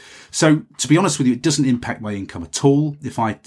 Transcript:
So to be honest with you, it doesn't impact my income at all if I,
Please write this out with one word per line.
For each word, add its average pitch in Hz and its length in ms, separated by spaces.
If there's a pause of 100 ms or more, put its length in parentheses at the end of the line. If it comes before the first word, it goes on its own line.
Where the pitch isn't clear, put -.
(300)
So 156 320 (160)
to - 80
be 151 100
honest 180 220
with 135 80
you, 127 60
it 123 100
doesn't 156 220
impact 120 360
my 107 120
income 95 320
at - 200
all 143 380
if 127 160
I, 107 280